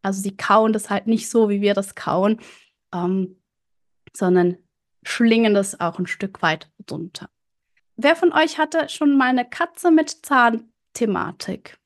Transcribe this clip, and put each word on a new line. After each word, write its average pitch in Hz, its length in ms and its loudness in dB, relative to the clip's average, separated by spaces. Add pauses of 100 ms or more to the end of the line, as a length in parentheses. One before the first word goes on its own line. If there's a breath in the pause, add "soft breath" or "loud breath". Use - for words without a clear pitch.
Also 196 180 -4
sie 196 160 -8
kauen 220 360 2
das 214 180 -4
halt 202 160 -4
nicht 226 220 -2
so, 226 200 2
wie 202 120 -2
wir 202 120 2
das 196 220 -4
kauen, 202 440 -2 (540 loud breath)
ähm, 180 440 -4 (800)
sondern 180 420 2 (440)
schlingen 226 540 2
das 196 240 -2
auch 170 180 -4
ein 180 100 -4
Stück - 360 -8
weit 160 260 -2 (220)
runter. - 380 -14 (680)
Wer 285 200 2
von 330 160 2
euch 311 280 0
hatte 311 300 -2
schon 285 280 2
mal 254 120 2
eine 247 200 -2
Katze - 400 -4
mit 311 200 4 (140)
Zahnthematik? 226 1600 -2